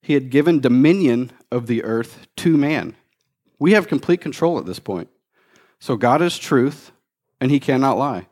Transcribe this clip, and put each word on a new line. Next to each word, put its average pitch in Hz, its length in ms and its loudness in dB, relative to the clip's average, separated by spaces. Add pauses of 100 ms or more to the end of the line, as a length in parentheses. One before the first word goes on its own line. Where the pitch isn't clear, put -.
He - 140 -2
had 131 160 0
given 147 300 2
dominion 127 720 2 (200)
of 123 140 -4
the 117 180 -4
earth 113 420 -6 (100)
to 160 200 2
man. 143 400 -2 (600)
We 165 140 4
have 208 160 2
complete 165 340 0
control 165 360 -2
at 80 60 -8
this 90 140 -10
point. 90 300 -8 (680)
So - 180 -6
God 120 260 2
is 175 160 -2
truth, 139 540 -2 (480)
and 131 100 0
he 143 100 2
cannot 131 380 0
lie. 120 340 -6